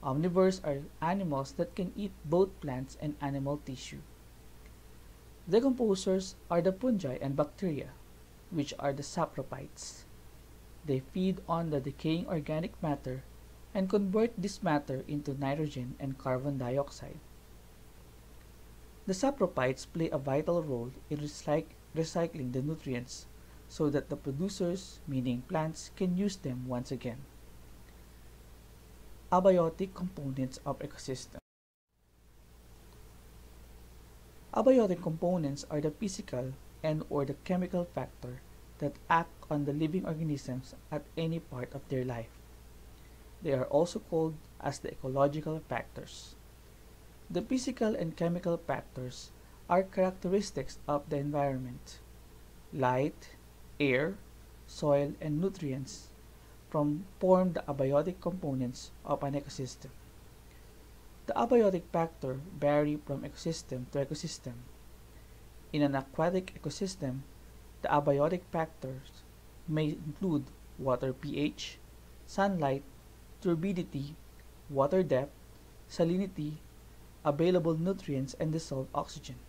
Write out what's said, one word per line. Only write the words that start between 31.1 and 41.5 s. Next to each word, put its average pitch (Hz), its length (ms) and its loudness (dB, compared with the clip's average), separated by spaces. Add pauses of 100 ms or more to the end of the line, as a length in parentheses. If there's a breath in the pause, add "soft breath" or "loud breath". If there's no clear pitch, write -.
Abiotic 220 480 8
components 160 640 2
are 151 120 0
the 151 100 2
physical 135 640 -4 (320)
and 156 260 0
or 143 140 2
the 139 180 -4
chemical 180 420 0
factor 127 560 -8 (380)
that 147 160 0 (160)
act 170 220 4 (180)
on 147 140 2
the 143 80 0
living 156 340 2
organisms 147 680 -4 (180)
at 151 100 -4 (140)
any 165 240 0
part 127 340 -8